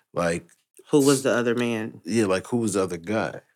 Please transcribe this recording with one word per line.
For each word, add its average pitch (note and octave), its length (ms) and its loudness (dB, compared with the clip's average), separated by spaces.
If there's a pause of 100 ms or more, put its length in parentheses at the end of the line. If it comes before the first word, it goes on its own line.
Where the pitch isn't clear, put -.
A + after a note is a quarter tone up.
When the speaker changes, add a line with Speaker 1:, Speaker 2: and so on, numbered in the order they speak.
(120)
Speaker 1:
Like, E2+ 360 -4 (420)
Speaker 2:
Who D3+ 140 6
was C#3 180 4
the C3+ 100 2
other A#2+ 220 0
man? A#2 500 -4
Speaker 1:
Yeah, G#2 220 2
like, F#2 220 0
who B2 80 -2
was A2+ 180 0
the G2 80 2
other F2+ 140 -4
guy? E2+ 460 -4 (140)